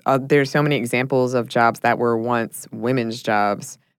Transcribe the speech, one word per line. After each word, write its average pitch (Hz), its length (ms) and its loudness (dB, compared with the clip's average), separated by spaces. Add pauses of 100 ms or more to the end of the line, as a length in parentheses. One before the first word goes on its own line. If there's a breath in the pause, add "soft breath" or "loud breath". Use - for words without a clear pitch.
uh, 135 160 4
there's 139 300 2
so 147 100 2
many 147 140 2
examples 127 580 0
of 120 140 0
jobs 117 340 2
that 117 160 2
were 117 200 2
once 117 540 -4
women's 117 520 -2
jobs 104 540 -2 (220)